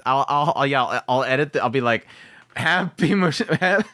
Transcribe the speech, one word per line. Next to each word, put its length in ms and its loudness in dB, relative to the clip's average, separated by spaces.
I'll, 200 2
I'll, 300 0
I'll, 100 0
yeah, 160 0
I'll, 240 -4
I'll 180 0
edit 280 0
the, 100 0
I'll 60 0
be 140 0
like, 240 0
"Happy 580 0
Mush-," 320 0
<laughs> 40 -8
I 340 2